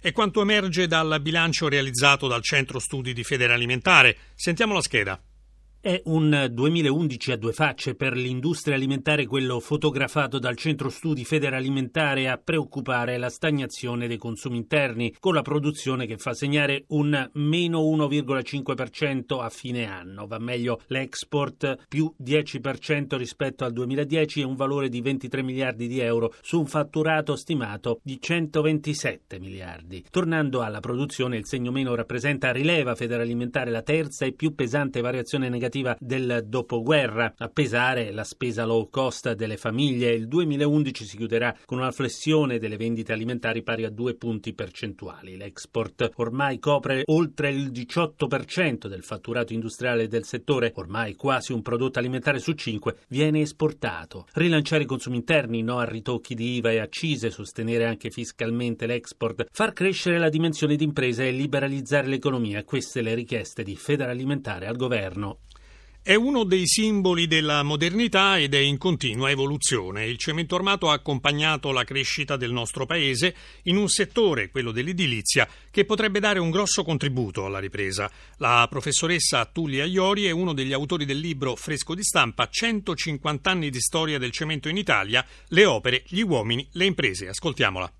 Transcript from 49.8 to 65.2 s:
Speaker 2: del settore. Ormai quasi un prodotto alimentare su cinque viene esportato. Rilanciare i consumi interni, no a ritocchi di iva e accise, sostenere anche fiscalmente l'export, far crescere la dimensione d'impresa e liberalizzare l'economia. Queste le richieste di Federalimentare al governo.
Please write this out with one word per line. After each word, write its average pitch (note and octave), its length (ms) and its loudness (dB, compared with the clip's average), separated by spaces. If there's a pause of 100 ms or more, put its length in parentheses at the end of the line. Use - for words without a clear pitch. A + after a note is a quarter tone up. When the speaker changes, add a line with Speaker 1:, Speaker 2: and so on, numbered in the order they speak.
Speaker 2:
del A2+ 160 -2
settore. A#2+ 520 0
Ormai G2+ 400 -6
quasi C3+ 360 -2
un A#2 100 -2
prodotto B2 380 0
alimentare B2+ 400 0
su D#3+ 140 -2
cinque A2 420 -4 (140)
viene D3+ 320 2
esportato. G2+ 920 -2
Rilanciare D#3 480 2
i B2+ 40 -4
consumi B2 300 -4
interni, A#2+ 440 2
no B2 180 -2
a A#2+ 60 0
ritocchi A2+ 500 -6
di A#2+ 200 -2
iva A#2 160 2
e A2+ 80 2
accise, A2 520 -2
sostenere A2+ 520 -2
anche A2+ 280 -2
fiscalmente A#2 720 -4
l'export, A#2 680 -4
far G#3+ 220 -2
crescere F#3 460 0
la E3 100 4
dimensione D#3 480 2
d'impresa C3+ 480 0
e B2+ 60 2
liberalizzare C#3 760 0
l'economia. B2+ 560 0
Queste B2+ 380 -4
le A2+ 120 0
richieste A#2 480 -4
di G2 140 -8
Federalimentare C3 920 -2
al A#2+ 100 -4
governo. G2+ 600 -2 (680)